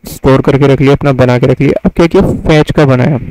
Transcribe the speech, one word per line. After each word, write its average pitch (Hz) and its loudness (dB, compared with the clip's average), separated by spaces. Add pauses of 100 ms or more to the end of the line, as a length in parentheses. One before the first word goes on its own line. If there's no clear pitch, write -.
Store 135 0
करके 139 0
रख 135 2
लिया, 139 2
अपना 143 -2
बना 123 0
के 127 0
रख 131 -2
लिया। - -2
अब - 0
क्या 170 0
किया, 190 0
फैच - 0
का 156 2
बनाया। 131 0 (120)